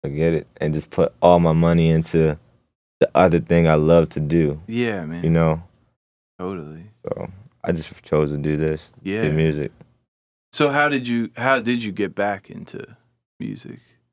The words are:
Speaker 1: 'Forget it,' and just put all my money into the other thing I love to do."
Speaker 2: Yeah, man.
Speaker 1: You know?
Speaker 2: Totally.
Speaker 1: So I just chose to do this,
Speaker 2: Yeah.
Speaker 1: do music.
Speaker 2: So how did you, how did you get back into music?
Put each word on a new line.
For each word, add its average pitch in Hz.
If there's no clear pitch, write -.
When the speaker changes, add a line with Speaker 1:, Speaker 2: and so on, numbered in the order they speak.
Speaker 1:
'Forget 76
it,' -
and 78
just -
put -
all 87
my 82
money 82
into 80
the -
other 85
thing 85
I 78
love 78
to -
do." 76
Speaker 2:
Yeah, 113
man. 85
Speaker 1:
You 80
know? 82
Speaker 2:
Totally. 87
Speaker 1:
So -
I 85
just -
chose 76
to 73
do 76
this, 78
Speaker 2:
Yeah. 104
Speaker 1:
do 76
music. 76
Speaker 2:
So 147
how 147
did 127
you, 117
how 127
did 117
you 104
get 95
back 101
into -
music? -